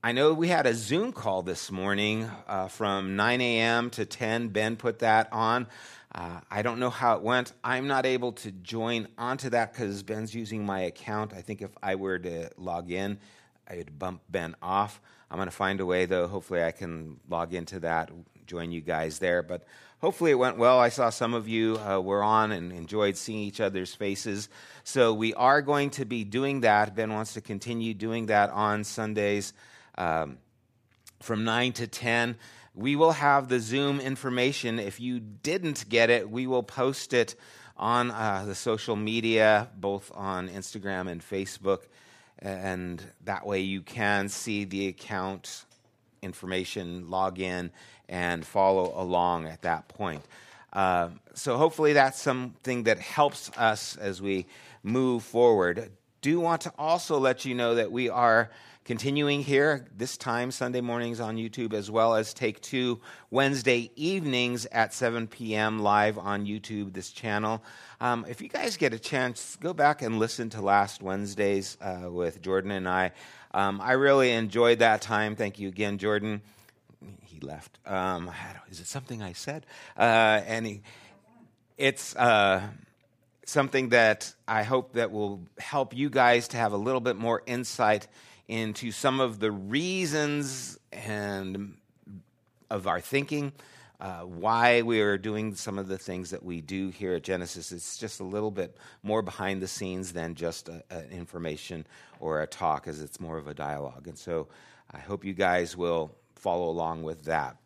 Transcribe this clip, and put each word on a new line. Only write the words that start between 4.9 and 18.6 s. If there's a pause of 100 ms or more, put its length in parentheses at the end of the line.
that
on. (440)
Uh, (100)
I
don't
know
how
it
went. (100)
I'm
not
able
to
join
onto
that
'cause
Ben's
using
my
account.
I
think
if (140)
I
were
to
log
in, (500)
I
would
bump
Ben
off. (300)
I'm
gonna
find
a
way,
though.
Hopefully
I
can (100)
log
into
that, (380)
join